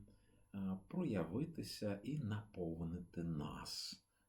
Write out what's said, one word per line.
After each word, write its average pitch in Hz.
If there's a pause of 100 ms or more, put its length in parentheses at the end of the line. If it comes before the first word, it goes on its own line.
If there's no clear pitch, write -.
(520)
а, 196 (120)
проявитися 110
і 147
наповнити 87
нас - (280)